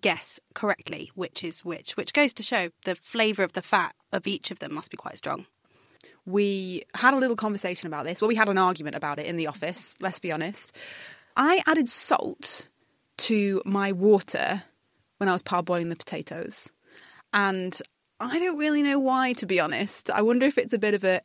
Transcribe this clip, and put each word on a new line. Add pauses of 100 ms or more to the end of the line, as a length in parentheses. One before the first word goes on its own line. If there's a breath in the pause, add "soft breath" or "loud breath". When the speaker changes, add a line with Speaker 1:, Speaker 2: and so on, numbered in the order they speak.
Speaker 1:
guess (160)
correctly
which
is
which,
which
goes
to
show (160)
the
flavour
of
the
fat (180)
of
each
of
them
must
be
quite
strong. (800 soft breath)
Speaker 2:
We (100)
had
a
little
conversation
about
this.
Well,
we
had
an
argument
about
it
in
the
office,
let's
be
honest. (600 loud breath)
I
added
salt (480)
to
my
water (560)
when
I
was
parboiling
the
potatoes. (640 loud breath)
And (420)
I
don't
really
know
why,
to
be
honest.
I
wonder
if
it's
a
bit
of
a,